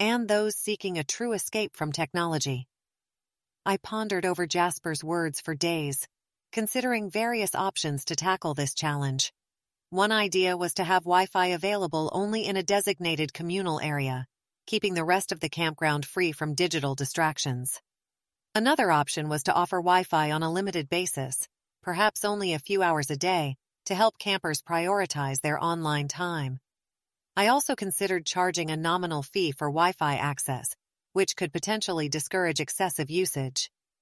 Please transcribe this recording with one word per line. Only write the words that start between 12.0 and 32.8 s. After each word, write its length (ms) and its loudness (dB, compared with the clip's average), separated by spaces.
only 340 0
in 100 -2
a 60 2
designated 720 0
communal 460 -2
area, 460 -2
keeping 280 0
the 100 0
rest 260 2
of 80 -4
the 100 -2
campground 560 0
free 280 0
from 240 -4
digital 400 0
distractions. 840 -2
Another 380 4
option 380 2
was 160 -2
to 100 2
offer 220 2
Wi-Fi 560 4
on 100 0
a 80 0
limited 380 -2
basis, 580 -2
perhaps 400 0
only 280 0
a 60 0
few 240 0
hours 260 2
a 80 -4
day, 380 0
to 100 -4
help 240 2
campers 420 -2
prioritize 800 0
their 220 0
online 460 0
time. 500 -4
I 100 4
also 300 2
considered 500 -2
charging 460 0
a 40 0
nominal 460 0
fee 300 -2
for 160 -4
Wi-Fi 480 2
access, 580 -4
which 240 0
could 160 -4
potentially 560 -2
discourage 500 -2
excessive 500 -2